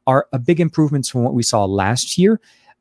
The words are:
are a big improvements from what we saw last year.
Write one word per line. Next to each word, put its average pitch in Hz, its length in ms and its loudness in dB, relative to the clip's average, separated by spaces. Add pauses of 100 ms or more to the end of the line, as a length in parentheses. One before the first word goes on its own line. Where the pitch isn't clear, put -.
are 131 260 2
a 135 60 -4
big 156 220 0
improvements 151 480 0
from 120 160 -2
what 135 100 -2
we 120 80 0
saw 110 220 0
last 98 520 -2
year. 214 240 2 (400)